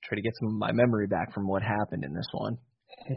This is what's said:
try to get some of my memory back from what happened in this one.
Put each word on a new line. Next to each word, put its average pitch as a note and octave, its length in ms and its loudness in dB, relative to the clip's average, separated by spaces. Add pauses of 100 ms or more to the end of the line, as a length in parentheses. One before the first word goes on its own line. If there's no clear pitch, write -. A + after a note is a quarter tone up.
try A2 120 -4
to G#2+ 60 -2
get A2+ 160 0
some A2+ 100 0
of A2 60 0
my G#2+ 180 0
memory A2+ 340 4
back F#2 280 0
from G2 140 -2
what G2 140 2
happened G#2 420 0
in C#2+ 100 -6
this G2+ 180 -4
one. A2+ 260 -4 (580)